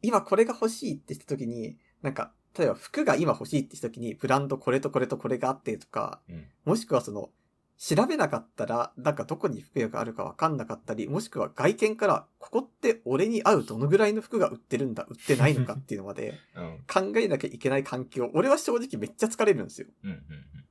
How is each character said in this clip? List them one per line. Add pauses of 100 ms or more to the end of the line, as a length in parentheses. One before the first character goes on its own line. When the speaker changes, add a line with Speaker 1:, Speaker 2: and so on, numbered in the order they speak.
Speaker 1:
今
こ
れ
が
欲
し
い
っ
て
し
た
時
に、 (240)
な
ん
か、 (240)
例
え
ば
服
が
今
欲
し
い
っ
て
し
た
時
に、
ブ
ラ
ン
ド
こ
れ
と
こ
れ
と
こ
れ
が
あ
っ
て
と
か、
Speaker 2:
う
ん。 (180)
Speaker 1:
も
し
く
は
そ
の、 (460)
調
べ
な
か
っ
た
ら、
な
ん
か
ど
こ
に
服
屋
が
あ
る
か
分
か
ん
な
か
っ
た
り、
も
し
く
は
外
見
か
ら、 (100)
こ
こ
っ
て
俺
に
合
う
ど
の
ぐ
ら
い
の
服
が
売
っ
て
る
ん
だ、
売
っ
て
な
い
の
か
っ
て
い
う
の
ま
で、
Speaker 2:
<laughs>
う
ん。
Speaker 1:
考
え
な
き
ゃ
い
け
な
い
環
境、
俺
は
正
直
め
っ
ち
ゃ
疲
れ
る
ん
で
す
よ。 (160)
Speaker 2:
う
ん
う
ん
う
ん。